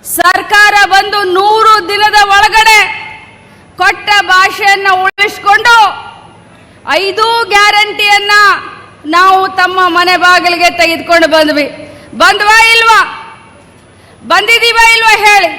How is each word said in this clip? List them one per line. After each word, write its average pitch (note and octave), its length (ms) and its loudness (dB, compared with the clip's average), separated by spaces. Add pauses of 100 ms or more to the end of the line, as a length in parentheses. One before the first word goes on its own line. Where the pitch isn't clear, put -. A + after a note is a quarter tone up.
ಸರ್ಕಾರ G4+ 680 0 (120)
ಬಂದು G4+ 360 -2
ನೂರು G#4 640 0
ದಿನದ G#4 360 0
ಒಳಗಡೆ G#4+ 540 2 (960)
ಕೊಟ್ಟ F#4 340 -4 (100)
ಭಾಷೆಯನ್ನ G4 720 0
ಉಳಿಸ್ಕೊಂಡು G4+ 840 0 (1120)
ಐದು A4 540 -2
ಗ್ಯಾರಂಟಿಯನ್ನ G#4 880 0 (760)
ನಾವು F#4+ 420 2
ತಮ್ಮ F#4 400 -2
ಮನೆ F4 280 0
ಬಾಗಿಲಿಗೆ F4 540 0
ತೆಗೆದುಕೊಂಡು E4+ 580 0
ಬಂದ್ವಿ. D4+ 380 0 (480)
ಬಂದ್ವಾ G#4 500 2
ಇಲ್ವಾ? A4+ 360 2 (1200)
ಬಂದಿದೀವಾ A4+ 720 0
ಇಲ್ವಾ A4+ 240 2
ಹೇಳಿ? G#4 420 2